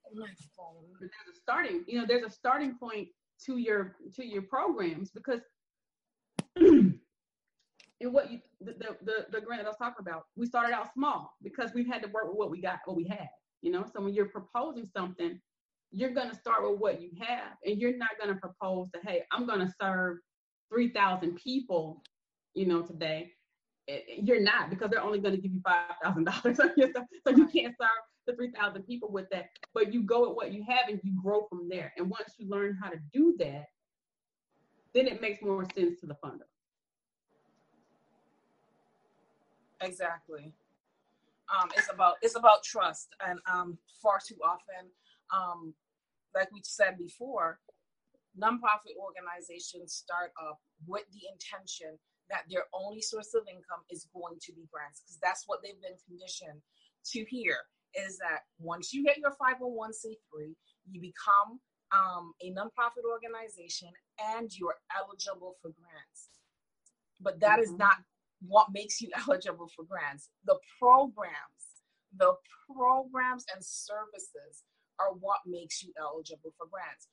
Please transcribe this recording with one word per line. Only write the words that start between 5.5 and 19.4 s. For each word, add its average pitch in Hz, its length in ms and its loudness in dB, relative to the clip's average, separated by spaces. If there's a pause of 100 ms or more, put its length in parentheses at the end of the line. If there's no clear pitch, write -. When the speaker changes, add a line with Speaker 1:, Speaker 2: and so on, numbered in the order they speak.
Speaker 2:
<clears throat> - 0 -
in 294 420 10 (1000)
what 247 300 0
you, 240 100 -12 (200)
the, 190 120 -14
the, 220 320 -10
the, 220 260 -4
the 214 100 -4
grant 226 220 -8
that 208 40 -6
I - 20 -4
was 214 80 -8
talking 240 240 -6
about, 170 240 -8 (100)
we 233 120 -4
started 233 260 2
out 233 220 -4
small 254 480 -2
because 202 320 -6
we've 247 120 0
had 233 160 -4
to 208 60 -8
work 214 200 -2
with 190 100 -4
what 190 120 0
we 180 120 -6
got, 180 240 -2
what 180 100 -4
we 170 100 -2
had, 185 220 -8 (320)
you 170 100 -2
know? 180 220 -2
So 214 80 -8
when 196 140 -2
you're 202 140 4
proposing 240 680 -6
something, 180 420 -4 (520)
you're 247 240 -2
gonna 240 200 -2
start 214 340 0
with 202 120 0
what 185 200 0
you 175 100 -14 (100)
have, 240 320 -6 (120)
and 208 140 0
you're 247 180 2
not 233 140 -2 (100)
gonna 202 140 0
propose 185 580 -6
to, 175 100 -10
"Hey, 185 200 -2 (100)
I'm 240 140 -2